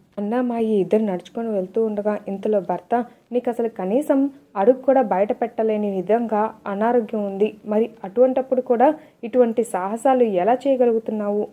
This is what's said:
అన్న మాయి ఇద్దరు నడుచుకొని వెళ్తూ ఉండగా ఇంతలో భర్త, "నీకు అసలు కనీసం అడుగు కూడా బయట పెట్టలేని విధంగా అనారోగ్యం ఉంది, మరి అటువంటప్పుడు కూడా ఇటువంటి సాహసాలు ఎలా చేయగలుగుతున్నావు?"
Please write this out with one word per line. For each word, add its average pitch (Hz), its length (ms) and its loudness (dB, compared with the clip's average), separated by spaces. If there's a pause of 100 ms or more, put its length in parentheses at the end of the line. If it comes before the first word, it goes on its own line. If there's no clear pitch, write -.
(180)
అన్న 208 240 -2
మాయి 233 340 0
ఇద్దరు 196 260 2
నడుచుకొని 214 480 -6
వెళ్తూ 202 360 -2
ఉండగా 208 420 -4
ఇంతలో 202 320 -2
భర్త, 190 460 -4 (260)
"నీకు 247 180 -2
అసలు 233 180 -4
కనీసం 269 600 0 (260)
అడుగు 233 260 2
కూడా 269 200 4
బయట 202 300 0
పెట్టలేని 220 600 -2
విధంగా 214 600 0 (140)
అనారోగ్యం 214 580 -2
ఉంది, 196 280 -2 (120)
మరి 214 240 0 (140)
అటువంటప్పుడు 254 580 0
కూడా 254 340 2 (280)
ఇటువంటి 233 400 2
సాహసాలు 226 600 0
ఎలా 202 300 2
చేయగలుగుతున్నావు?" 220 1000 0